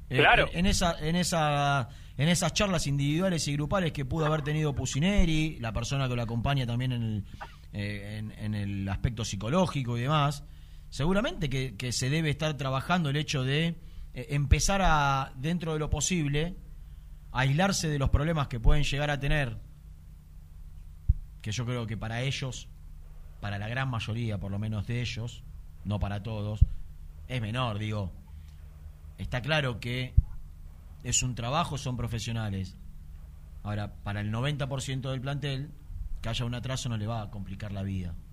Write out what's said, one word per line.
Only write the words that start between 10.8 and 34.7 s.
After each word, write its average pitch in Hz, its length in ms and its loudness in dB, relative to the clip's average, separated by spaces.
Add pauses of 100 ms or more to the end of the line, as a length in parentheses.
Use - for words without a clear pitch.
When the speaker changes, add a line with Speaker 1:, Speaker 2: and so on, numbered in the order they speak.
Speaker 1:
seguramente 190 600 2
que, 131 260 -2
que 123 160 -4
se 127 180 0
debe 156 200 2
estar 151 260 0
trabajando 139 540 0
el 139 80 0
hecho 147 260 0
de, 156 320 2 (380)
eh, 123 160 -8
empezar 147 540 4
a, 143 520 4
dentro 160 380 -2
de 156 60 0
lo 147 100 -2
posible, 156 680 0 (800)
aislarse 147 560 4
de 147 100 2
los 131 100 4
problemas 151 380 4
que 120 120 -4
pueden 147 240 10
llegar 147 280 2
a 143 80 2
tener, 143 380 2 (1800)
que 110 100 -6
yo 113 140 -2
creo 120 220 -4
que 107 100 -4
para 110 240 -4
ellos, 131 460 -4 (720)
para 101 180 -6
la 104 100 -6
gran 131 220 -2
mayoría, 110 500 -2
por 98 120 -6
lo 98 80 -4
menos 107 280 -2
de 120 140 -2
ellos, 117 420 -6 (420)
no 101 140 0
para 98 240 -2
todos, 107 420 4 (600)
es 127 140 -2
menor, 110 380 0
digo. 107 320 -2 (1080)
Está - 240 -4
claro 135 380 0
que 123 340 -4 (880)
es 123 200 2
un 123 120 0
trabajo, 135 420 0
son 127 200 -2
profesionales. 110 800 -2 (840)
Ahora, 104 400 -4
para 104 180 -4
el 107 100 -2
noventa 135 360 0
por 127 140 -4